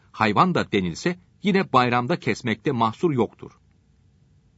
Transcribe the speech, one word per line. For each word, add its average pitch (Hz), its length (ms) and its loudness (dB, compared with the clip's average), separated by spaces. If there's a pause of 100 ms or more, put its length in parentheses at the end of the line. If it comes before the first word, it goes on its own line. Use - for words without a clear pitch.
(120)
Hayvan 120 440 2
da 104 160 -2
denilse, 98 480 -2 (240)
yine 185 300 0
bayramda 123 460 2
kesmekte 117 520 -4
mahsur 117 400 0
yoktur. - 400 -4 (1080)